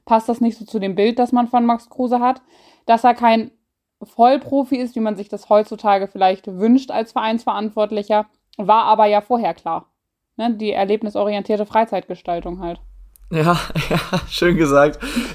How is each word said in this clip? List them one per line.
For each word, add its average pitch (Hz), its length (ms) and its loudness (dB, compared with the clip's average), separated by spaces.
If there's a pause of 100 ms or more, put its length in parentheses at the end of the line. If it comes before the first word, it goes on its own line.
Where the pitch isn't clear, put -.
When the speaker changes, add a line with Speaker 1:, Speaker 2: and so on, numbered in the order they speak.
Speaker 1:
passt 226 240 0
das 233 100 -2
nicht 233 180 0
so 220 80 -18
zu - 140 -6
dem 196 160 -4
Bild, 226 240 0
das 240 140 0
man 240 160 2
von 240 160 2
Max 233 240 -2
Kruse 247 320 -2
hat. 254 200 -2 (440)
Dass 226 180 2
er 247 100 4
kein 226 380 2 (500)
Vollprofi 262 760 2
ist, 247 180 -6
wie 240 60 -4
man 214 160 -2
sich 202 100 -12
das - 220 -14
heutzutage 208 580 2
vielleicht 190 400 0
wünscht 226 440 2
als 226 200 -6
Vereinsverantwortlicher, 214 1160 -2 (300)
war 214 280 2
aber 214 220 4
ja 208 140 4
vorher 214 320 -2
klar. - 340 -8 (500)
Ne? 226 180 -2
Die 208 160 -4
erlebnisorientierte 208 920 -2
Freizeitgestaltung 180 920 -4
halt. 170 200 -10 (500)
Speaker 2:
Ja, 165 300 2 (140)
<laughs> 156 160 -4
ja, 160 100 0 (300)
schön 175 260 2
gesagt. 147 440 4 (360)